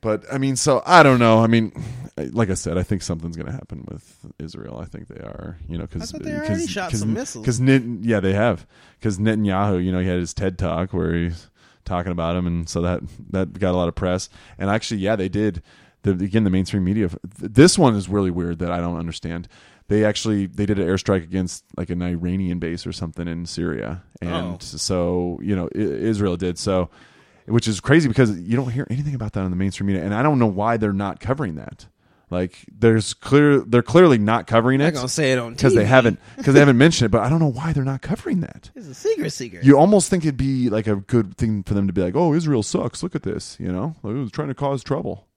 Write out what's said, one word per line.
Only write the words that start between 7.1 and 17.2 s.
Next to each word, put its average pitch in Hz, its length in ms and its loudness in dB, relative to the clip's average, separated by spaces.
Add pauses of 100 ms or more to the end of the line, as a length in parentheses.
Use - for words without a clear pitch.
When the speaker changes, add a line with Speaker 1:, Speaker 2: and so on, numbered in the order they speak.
Speaker 2:
missiles. 165 300 -10
Speaker 1:
'cause 123 160 -2
Net-, 135 220 4 (200)
yeah, 113 180 2
they 95 140 0
have. 104 320 0 (360)
'Cause 101 160 -2
Netanyahu, 101 680 0
you 92 80 0
know, 90 80 0
he 90 60 0
had 90 140 0
his 85 140 -6
ted 95 240 -4
Talk 87 340 -2
where 85 220 -2
he's 85 340 -4 (360)
talking 87 280 -4
about 85 240 -2
him, 90 100 -2
and 85 220 -4
so 85 140 -4
that, 87 180 -2 (300)
that 92 280 -4
got 92 140 0
a 90 40 0
lot 87 120 0
of 85 60 -6
press. 92 340 -4 (300)
And 95 120 -4
actually, 110 300 -4
yeah, 104 160 0
they 95 120 -4
did. 98 340 -4 (400)
The, 104 100 0
again, 98 320 0
the 98 60 2
mainstream 92 340 -2
media, 101 240 0
th-, 85 120 -10 (320)